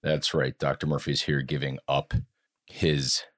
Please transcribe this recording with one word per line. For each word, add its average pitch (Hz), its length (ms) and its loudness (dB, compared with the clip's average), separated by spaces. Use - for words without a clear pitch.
That's 78 320 0
right, 65 240 0
Doctor 71 300 0
Murphy 73 240 0
is 71 120 0
here 71 200 0
giving 67 340 -4
up 69 260 0
his - 580 0